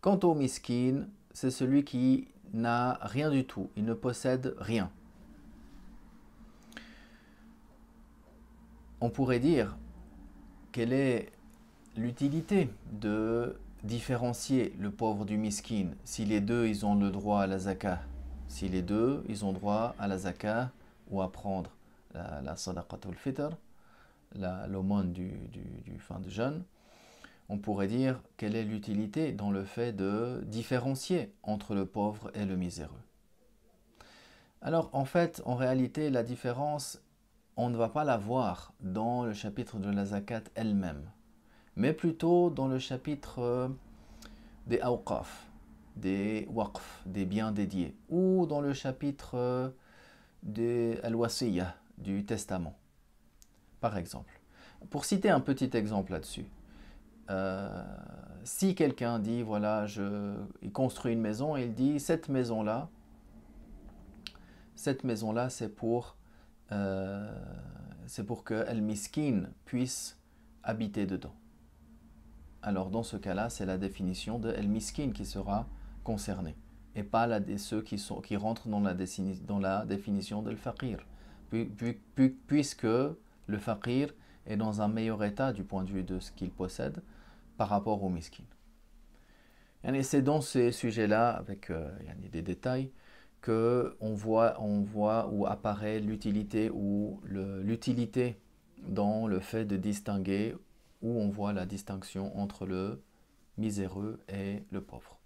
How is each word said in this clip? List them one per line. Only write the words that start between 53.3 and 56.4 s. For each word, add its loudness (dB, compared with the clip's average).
par 0
exemple. -8
Pour -4
citer 4
un 8
petit 0
exemple 0
là-dessus, -6